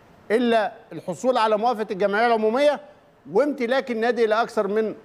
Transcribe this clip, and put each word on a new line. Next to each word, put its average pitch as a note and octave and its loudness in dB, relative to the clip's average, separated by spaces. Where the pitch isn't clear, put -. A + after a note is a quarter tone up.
إلا A3+ 2
الحصول F#3 -2
على A3 2
موافقة G#3+ 0
الجمعية G3+ 0
العمومية A#3 2
وامتلاك B3 0
النادي A3+ 0
لأكثر G#3+ 0
من G#3 -2